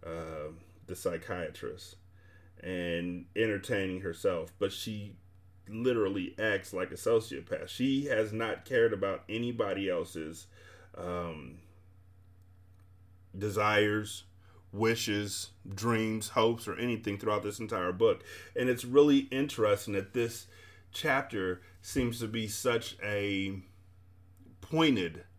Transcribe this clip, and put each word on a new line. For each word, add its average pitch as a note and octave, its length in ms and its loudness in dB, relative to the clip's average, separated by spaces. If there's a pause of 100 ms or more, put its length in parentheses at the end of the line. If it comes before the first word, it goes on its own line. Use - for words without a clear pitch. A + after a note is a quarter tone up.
uh, D#2+ 460 -8 (340)
the F2+ 80 -8
psychiatrist - 1000 -6 (680)
and F2 720 -4
entertaining G2 680 0
herself, F2 560 -2
but G2 140 0
she G#2 440 -8 (520)
literally G#2+ 720 0
acts G#2 340 0
like F#2 180 -4
a - 40 -10
sociopath. - 720 0
She C3+ 380 0
has A2 260 2
not A2 320 -4
cared A#2 280 4
about G2 360 -2
anybody G#2+ 600 -2
else's, E2+ 580 -4 (500)
um, E2+ 600 -6 (1800)
desires, G#2+ 880 2 (480)
wishes, G#2+ 760 0 (220)
dreams, A2 580 0
hopes, A2+ 360 2
or G2+ 100 -6
anything A2 420 -2
throughout G#2 240 0
this G#2 180 -6
entire F#2+ 320 -2
book. G2+ 320 4 (320)
And B2+ 120 2
it's B2 160 0
really C#3 460 8
interesting A2+ 640 2
that F#2+ 180 -2
this A#2 340 -2 (440)
chapter A2+ 680 0 (220)
seems A#2+ 380 -2
to A#2 60 -4
be A2 220 -4
such A#2 540 0
a G2 580 -2 (1000)
pointed B2 640 2 (140)